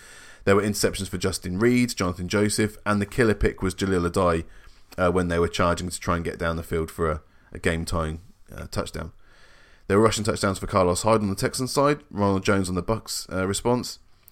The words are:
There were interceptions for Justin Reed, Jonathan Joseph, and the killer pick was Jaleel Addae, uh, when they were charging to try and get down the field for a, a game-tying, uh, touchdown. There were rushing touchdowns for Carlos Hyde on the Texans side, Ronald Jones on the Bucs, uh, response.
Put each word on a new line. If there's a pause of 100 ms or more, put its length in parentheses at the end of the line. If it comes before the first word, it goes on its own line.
(440)
There
were
interceptions
for
Justin
Reed,
Jonathan
Joseph,
and
the
killer
pick
was
Jaleel
Addae, (540)
uh,
when
they
were
charging
to
try
and
get
down
the
field
for
a, (300)
a
game-tying, (320)
uh,
touchdown. (720)
There
were
rushing
touchdowns
for
Carlos
Hyde
on
the
Texans
side, (100)
Ronald
Jones
on
the
Bucs,
uh,
response. (320)